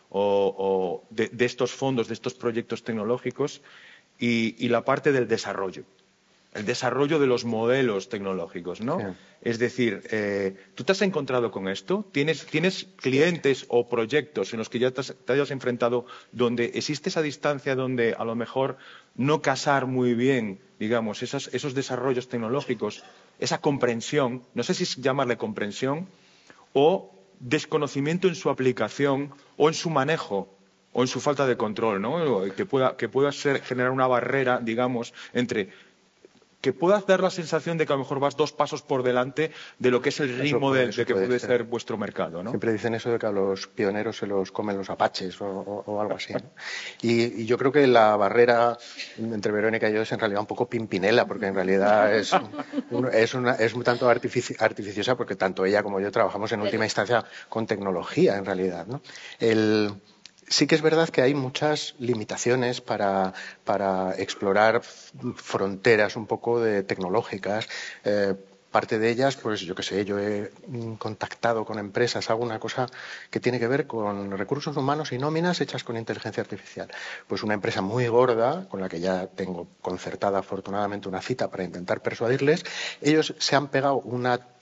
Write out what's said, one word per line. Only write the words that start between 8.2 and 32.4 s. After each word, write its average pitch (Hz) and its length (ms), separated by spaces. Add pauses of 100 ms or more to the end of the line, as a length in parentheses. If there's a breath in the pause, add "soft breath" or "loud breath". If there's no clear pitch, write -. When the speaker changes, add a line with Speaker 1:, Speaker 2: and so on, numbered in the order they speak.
Speaker 1:
¿no? 139 200
Speaker 2:
Sí. 104 60 (360 loud breath)
Speaker 1:
Es 117 160
decir, 117 520
eh, 101 460 (180 loud breath)
¿tú - 100
te 190 80
has 196 100
encontrado 135 480
con 95 180
esto? 185 420
¿Tienes, 143 360
tienes 180 400 (100)
clientes 139 720
o 120 200
proyectos 117 640
en 113 80
los 113 100
que 120 80
ya 127 140
te 139 100
has, - 120 (100)
te 120 100
hayas 139 160
enfrentado 123 560 (260 loud breath)
donde 120 320 (100)
existe 147 360
esa 170 100
distancia, 143 540
donde 127 440
a 110 60
lo 113 100
mejor 127 440 (360 loud breath)
no 147 280
casar 135 440
muy 127 280
bien, 117 440 (220)
digamos, 110 420
esas, 135 300
esos 131 220
desarrollos 127 540
tecnológicos, 117 760 (340 loud breath)
esa - 220
comprensión, 127 800 (120)
no 120 80
sé 185 120
si 185 100
es - 120
llamarle 131 400
comprensión, 113 720 (640 soft breath)
o 156 420 (240)
desconocimiento 147 920
en 170 60
su - 160
aplicación 135 840 (240 loud breath)
o 151 120
en 160 60
su 165 160
manejo 139 580 (440)
o 123 100
en 131 60
su 127 120
falta 143 260
de 120 100
control, 107 460
¿no? 131 400 (140)